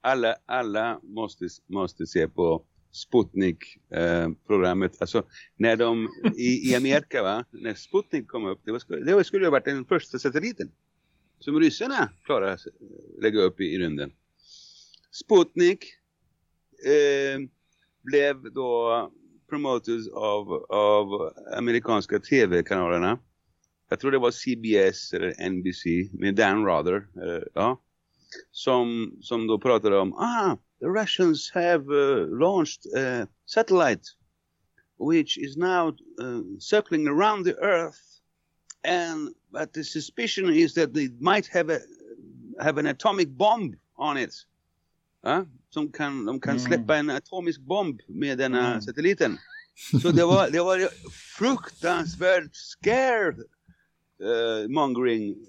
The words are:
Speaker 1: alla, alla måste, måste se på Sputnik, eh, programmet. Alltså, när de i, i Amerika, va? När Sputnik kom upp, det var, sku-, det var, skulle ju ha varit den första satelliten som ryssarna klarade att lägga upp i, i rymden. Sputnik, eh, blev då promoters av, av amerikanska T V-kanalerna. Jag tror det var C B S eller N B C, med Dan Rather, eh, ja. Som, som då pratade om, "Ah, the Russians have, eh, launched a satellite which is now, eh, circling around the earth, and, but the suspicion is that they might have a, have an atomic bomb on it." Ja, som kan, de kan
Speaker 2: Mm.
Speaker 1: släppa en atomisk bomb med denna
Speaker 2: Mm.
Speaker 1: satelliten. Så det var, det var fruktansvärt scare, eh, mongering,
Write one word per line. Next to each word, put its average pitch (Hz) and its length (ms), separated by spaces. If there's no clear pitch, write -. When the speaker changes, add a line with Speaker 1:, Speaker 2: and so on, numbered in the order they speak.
Speaker 1:
alla, 120 360
alla 113 560
måste, 104 420
måste 90 400
se 80 220
på 82 360
Sputnik, 95 720
eh, 85 380
programmet. 92 540
Alltså, 101 220
när 113 200
de 117 320
i, 123 340
i 123 60
Amerika, 135 460
va? 104 280
När 110 240
Sputnik 165 540
kom 113 180
upp, - 180
det 107 80
var, 120 60
sku-, - 260
det 175 100
var, 196 80
skulle 196 220
ju - 20
ha 190 60
varit 180 120
den 135 200
första 160 340
satelliten 160 520
som 151 220
ryssarna 214 480
klarade 98 280
att 90 80
lägga 107 180
upp 92 200
i, 98 40
i 85 140
rymden. 73 340
Sputnik, 175 720
eh, 139 540
blev 135 500
då 117 580
promoters 120 560
av, 104 440
av 104 640
amerikanska 113 640
T 120 280
V-kanalerna. 87 720
Jag - 120
tror 135 100
det 135 80
var 120 120
C 120 260
B 110 200
S 95 360
eller 87 260
N 92 240
B 92 100
C, 90 400
med 98 220
Dan 104 300
Rather, 87 320
eh, 87 460
ja. 110 280
Som, 120 720
som 117 260
då 110 120
pratade 104 400
om, 95 140
"Ah, 214 440
the 131 60
Russians 185 680
have, 170 300
eh, 139 440
launched 170 440
a 123 300
satellite 175 560
which 160 280
is 139 180
now, 175 320
eh, 107 380
circling 165 500
around 190 360
the 175 100
earth, 170 460
and, 165 480
but 156 220
the 156 120
suspicion 190 640
is 160 240
that 151 200
they 143 140
might 185 280
have 160 260
a, 139 40
have 147 180
an 147 60
atomic 180 420
bomb 185 460
on 143 220
it." 123 140
Ja, 170 240
som 147 220
kan, 139 340
de 127 140
kan 127 160
Speaker 2:
Mm. 123 80
Speaker 1:
släppa 127 320
en 147 140
atomisk 160 500
bomb 151 480
med 139 300
denna 123 320
Speaker 2:
Mm. 113 100
Speaker 1:
satelliten. 139 560
Så 175 80
det 170 140
var, 180 260
det 165 100
var 185 180
fruktansvärt 175 1160
scare, 233 720
eh, - 1400
mongering, 120 680